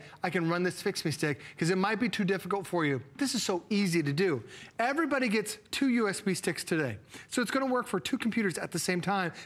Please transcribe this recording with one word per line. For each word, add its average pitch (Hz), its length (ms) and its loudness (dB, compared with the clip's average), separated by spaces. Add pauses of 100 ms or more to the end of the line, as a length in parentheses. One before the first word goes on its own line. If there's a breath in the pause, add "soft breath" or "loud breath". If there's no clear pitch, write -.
(240 loud breath)
I 180 80 -2
can 165 180 2
run 175 140 2
this 180 180 -2
Fix 196 240 -2
Me 160 60 2
Stick 147 280 0 (180 loud breath)
'cause 160 120 2
it 185 80 4
might 202 220 2
be 240 100 2
too 208 140 -2
difficult 185 420 -2
for 170 180 0
you." 139 180 2 (160)
This 269 180 0
is 202 80 0
so 185 260 0
easy 190 340 4
to 143 80 2
do. 147 320 2 (360 loud breath)
Everybody 269 480 2
gets 214 300 0 (120)
two 277 200 2
U 233 200 4
S 185 120 -2
B 190 120 2
sticks - 300 -2
today. 135 340 0 (320 loud breath)
So 247 120 0
it's 226 100 -2
gonna 269 160 0
work 247 200 0
for 185 120 -2
two - 180 -4
computers 208 400 0
at - 140 -6
the 170 80 -4
same 180 220 0
time, 185 300 0 (140 loud breath)